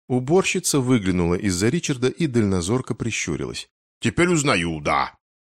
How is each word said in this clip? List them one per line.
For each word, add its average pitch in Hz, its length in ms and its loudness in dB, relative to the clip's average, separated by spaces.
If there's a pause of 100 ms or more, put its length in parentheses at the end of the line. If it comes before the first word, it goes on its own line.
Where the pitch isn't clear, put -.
Уборщица 151 720 0
выглянула 95 560 2
из-за 98 340 0
Ричарда 131 380 -2
и 156 220 -2
дальнозорко 107 680 0
прищурилась. 73 760 -6 (320)
"Теперь 160 280 0
узнаю, 104 520 0
да!" 73 360 -2 (280)